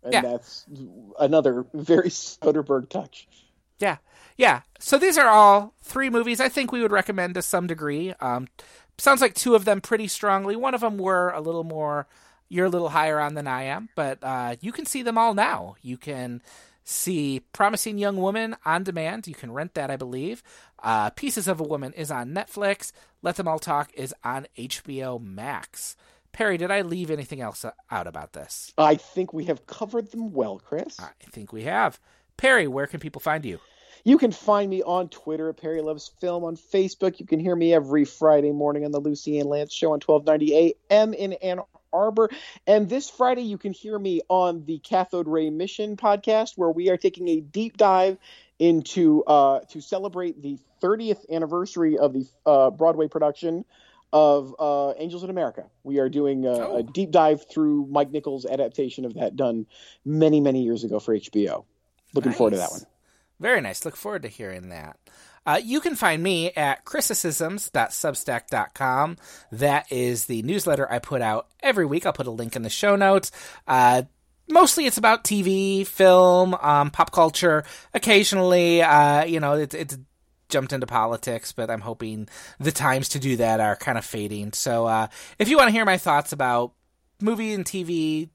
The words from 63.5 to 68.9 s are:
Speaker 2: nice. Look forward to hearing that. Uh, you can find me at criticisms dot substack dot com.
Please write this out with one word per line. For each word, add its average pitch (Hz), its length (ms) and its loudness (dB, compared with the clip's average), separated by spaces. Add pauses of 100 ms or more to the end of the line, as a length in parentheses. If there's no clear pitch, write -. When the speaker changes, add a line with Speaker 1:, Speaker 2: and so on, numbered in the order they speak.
Speaker 2:
nice. - 240 -10
Look 160 100 -10
forward 202 280 -10
to 110 60 -12
hearing 92 400 -14
that. 78 280 -16 (480)
Uh, 151 180 0
you 247 160 -4
can 311 160 -4
find 165 280 0
me 180 300 -2
at 143 320 -4
criticisms 185 840 -4
dot 117 220 -2
substack 135 560 -6
dot 107 260 -4
com. 139 440 -2 (340)